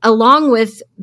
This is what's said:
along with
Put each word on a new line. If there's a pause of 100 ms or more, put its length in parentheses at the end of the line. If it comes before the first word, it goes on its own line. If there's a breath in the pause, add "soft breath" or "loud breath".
along
with (200)